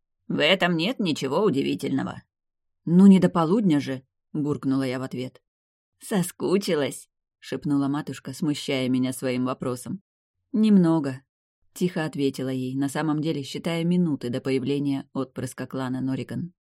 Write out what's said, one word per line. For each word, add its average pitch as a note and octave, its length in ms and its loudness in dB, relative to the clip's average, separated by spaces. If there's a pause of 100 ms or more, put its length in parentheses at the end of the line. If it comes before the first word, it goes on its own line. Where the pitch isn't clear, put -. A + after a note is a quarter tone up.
(280)
«В - 100 -4
этом F3 380 2
нет E3+ 220 -2
ничего D3+ 440 -2
удивительного». C3+ 800 -2 (600)
«Ну F3 220 8
не F#3+ 140 10
до F3 100 4
полудня E3+ 500 2
же», — C3 220 -6 (320)
буркнула C3+ 480 -2
я C3 160 -2
в B2+ 40 -8
ответ. B2+ 380 -10 (600)
«Соскучилась», — F3 1080 -2 (300)
шепнула C#3 500 -2
матушка, C#3+ 440 -6
смущая C#3 560 -2
меня B2+ 240 0
своим B2+ 320 -2
вопросом. B2+ 580 -6 (500)
«Немного», — E3 720 4 (520)
тихо F3+ 300 -2
ответила C3+ 440 -2
ей, C3 260 -6
на C#3 140 0
самом D3+ 320 -2
деле D3+ 220 -2
считая E3 420 -4
минуты E3+ 460 0
до B2+ 100 -4
появления C3+ 720 -2
отпрыска C3 540 -8
клана C3 340 -6
Нориган. B2+ 520 -6 (120)